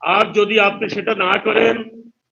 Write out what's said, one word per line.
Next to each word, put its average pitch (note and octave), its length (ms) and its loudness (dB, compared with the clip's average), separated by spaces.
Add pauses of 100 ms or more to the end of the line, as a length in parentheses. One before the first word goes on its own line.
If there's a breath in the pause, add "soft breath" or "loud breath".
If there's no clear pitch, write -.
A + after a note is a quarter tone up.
আর F#3+ 320 2
যদি G#3 260 2
আপনি G3+ 300 0
সেটা G#3 260 -4
না F#3+ 220 0
করেন, A3 380 2 (560)